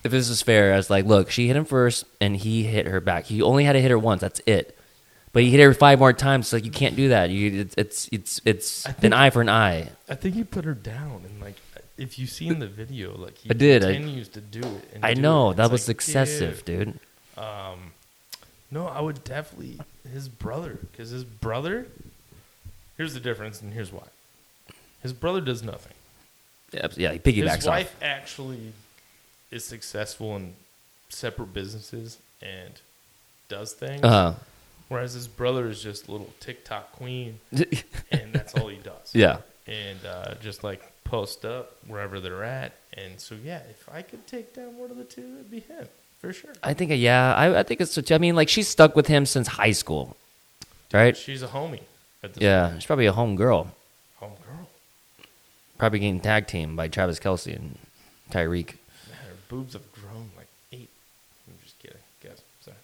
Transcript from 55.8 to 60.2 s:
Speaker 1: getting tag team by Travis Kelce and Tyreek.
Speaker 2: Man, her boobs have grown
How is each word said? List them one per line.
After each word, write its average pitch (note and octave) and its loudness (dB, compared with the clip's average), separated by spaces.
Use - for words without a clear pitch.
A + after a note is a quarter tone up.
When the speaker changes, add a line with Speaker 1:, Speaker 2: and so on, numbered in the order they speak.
Speaker 1:
getting G2 -2
tag G#2+ 0
team D#2+ -8
by D#2+ -6
Travis F2 -2
Kelce F2+ -4
and - -14
Tyreek. E2+ -2
Speaker 2:
Man, - -20
her F2+ -20
boobs B2 -12
have - -20
grown G#2+ -20